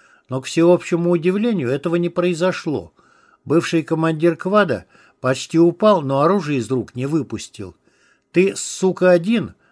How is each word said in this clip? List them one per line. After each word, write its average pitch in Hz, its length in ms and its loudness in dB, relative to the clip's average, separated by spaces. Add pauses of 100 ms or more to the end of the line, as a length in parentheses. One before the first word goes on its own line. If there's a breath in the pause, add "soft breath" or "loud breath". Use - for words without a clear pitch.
(280 soft breath)
Но, 131 140 -6
к - 40 -18
всеобщему 170 680 2
удивлению, 180 580 0
этого 143 260 -2
не 175 140 -2
произошло. 170 840 -4 (580 soft breath)
Бывший 165 320 2
командир 160 540 0
квада 185 500 0 (360 soft breath)
почти 131 360 -2
упал, 170 460 4
но 135 180 0
оружие 151 380 0
из 110 100 -6
рук 123 240 -4
не 127 140 -6
выпустил. 110 680 -6 (560)
«Ты, 190 240 2
сука, 185 540 0
один, 175 460 0 (160)